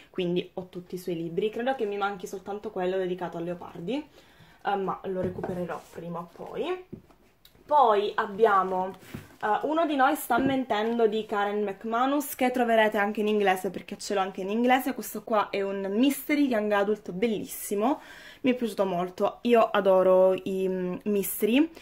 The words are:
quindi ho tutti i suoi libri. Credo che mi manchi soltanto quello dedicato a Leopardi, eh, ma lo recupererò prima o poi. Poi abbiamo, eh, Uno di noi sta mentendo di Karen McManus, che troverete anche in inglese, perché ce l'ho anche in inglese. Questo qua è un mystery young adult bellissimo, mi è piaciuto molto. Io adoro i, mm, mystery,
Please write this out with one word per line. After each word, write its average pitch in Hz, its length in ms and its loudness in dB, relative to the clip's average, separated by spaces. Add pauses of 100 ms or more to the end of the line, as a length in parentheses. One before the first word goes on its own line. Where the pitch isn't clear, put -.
quindi 175 460 -2
ho 185 160 -10
tutti 180 240 -14
i 175 40 -10
suoi 175 180 -6
libri. 170 340 -4
Credo 240 240 -4
che 247 100 -4
mi 202 140 -6
manchi 202 280 -6
soltanto 202 440 -10
quello 185 260 -2
dedicato 180 400 -4
a 170 40 -8
Leopardi, 175 680 -8 (580)
eh, 202 100 -2
ma 190 280 -4
lo 185 160 -4
recupererò 180 600 -6 (100)
prima 170 280 -10
o 175 140 -12
poi. 311 520 -8 (800)
Poi 220 520 4
abbiamo, 196 800 2 (460)
eh, 214 200 0
Uno 311 240 2
di 302 80 -2
noi 269 220 4
sta 240 220 0
mentendo 233 680 2
di 214 180 0
Karen 208 380 -2
McManus, 233 720 -2
che 254 160 2
troverete 226 480 2
anche 208 220 0
in 208 80 0
inglese, 196 420 2
perché 185 260 -12
ce - 180 -6
l'ho 196 60 2
anche 190 200 -4
in 190 100 -6
inglese. 254 420 2
Questo 214 300 -10
qua 214 280 0
è 202 120 -4
un 196 300 -4
mystery 277 540 2
young 214 260 0
adult 202 400 0
bellissimo, 208 880 -2 (400)
mi 262 100 2
è 240 40 2
piaciuto 208 300 -2
molto. 180 580 -2
Io 233 200 6
adoro 185 720 6
i, 190 340 -2
mm, 185 360 -2
mystery, 214 640 2 (120)